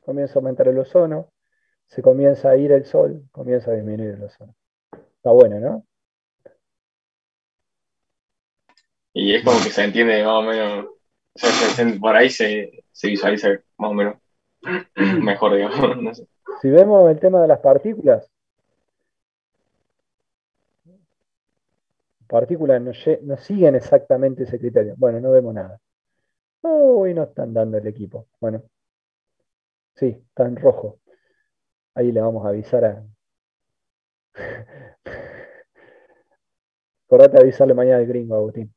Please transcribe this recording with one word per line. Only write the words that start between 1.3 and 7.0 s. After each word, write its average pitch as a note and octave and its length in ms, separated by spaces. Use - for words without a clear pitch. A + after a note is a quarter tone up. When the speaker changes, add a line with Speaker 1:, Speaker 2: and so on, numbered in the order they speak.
Speaker 1:
se - 160
comienza C3+ 480
a C3+ 60
ir C#3+ 160
el C#3 120
sol, D3 460
comienza B2 400
a A2+ 40
disminuir G#2+ 360
el G2+ 140
ozono. - 300
Está - 380
bueno, A2+ 300
¿no? G#3+ 240